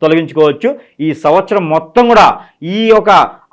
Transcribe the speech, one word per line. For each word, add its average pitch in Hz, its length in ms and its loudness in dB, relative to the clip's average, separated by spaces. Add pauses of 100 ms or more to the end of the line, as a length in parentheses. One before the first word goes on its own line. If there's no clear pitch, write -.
తొలగించుకోవచ్చు. 156 680 -2 (320)
ఈ 151 140 -4
సంవత్సరం 190 540 -2
మొత్తం 160 400 -2
కూడా 196 320 2 (220)
ఈ 185 240 -8
యొక్క, 214 240 2 (420)